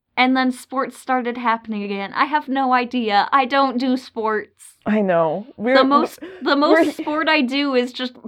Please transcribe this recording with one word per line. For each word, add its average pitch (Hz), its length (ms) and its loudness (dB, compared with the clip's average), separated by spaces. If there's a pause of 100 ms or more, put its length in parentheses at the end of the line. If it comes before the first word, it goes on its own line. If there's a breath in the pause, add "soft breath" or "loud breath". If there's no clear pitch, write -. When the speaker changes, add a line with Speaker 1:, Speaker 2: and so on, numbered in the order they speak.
(160)
Speaker 1:
and 254 200 2
then 262 140 2
sports 254 460 -6
started 240 400 -4
happening 226 460 -4
again. 196 320 -6
I 277 100 2
have 294 240 -4
no 262 240 0
idea. 240 600 0
I 269 120 4
don't 269 340 0
do 254 200 0
sports. - 760 -6 (100)
Speaker 2:
I 214 160 2
know. 170 440 0 (100)
We're, 247 200 2
Speaker 1:
The 269 80 6
most, 285 360 0
Speaker 2:
w-, - 220 -16
Speaker 1:
the 277 140 0
most 320 300 4
Speaker 2:
we're 294 60 -2
Speaker 1:
sport 302 360 -4
I 311 140 2
do 269 320 -2
is 247 180 0
just 247 220 -8 (140)